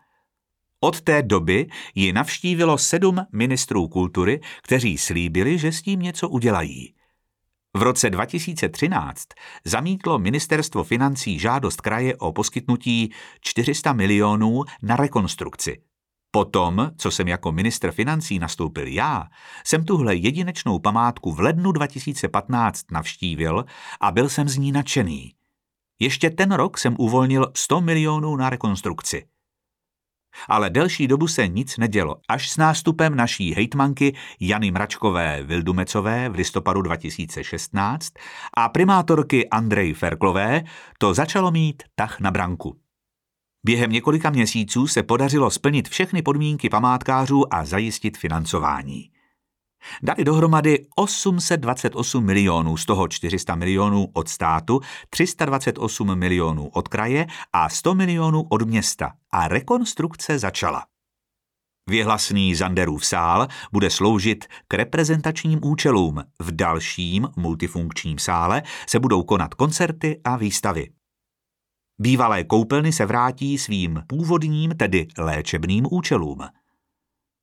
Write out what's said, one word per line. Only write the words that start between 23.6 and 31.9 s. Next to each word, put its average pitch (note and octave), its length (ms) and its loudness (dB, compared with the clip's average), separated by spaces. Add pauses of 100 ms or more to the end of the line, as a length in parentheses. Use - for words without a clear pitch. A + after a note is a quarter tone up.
a G2 120 2
byl B2 160 4
jsem C#3+ 200 -2
z C3+ 80 -4
ní C#3 160 0
nadšený. G2 600 -2 (640)
Ještě C3+ 320 2
ten F#3+ 220 2
rok F3 260 0
jsem A#2+ 200 0
uvolnil C3 580 2
sto D#3 240 0
milionů D#3 560 0
na C3 140 0
rekonstrukci. F#2+ 760 -4 (1200)
Ale G#2 220 2
delší C#3+ 380 0
dobu D3 200 2
se A2+ 200 0
nic A2 280 -4
nedělo, G2+ 400 0 (120)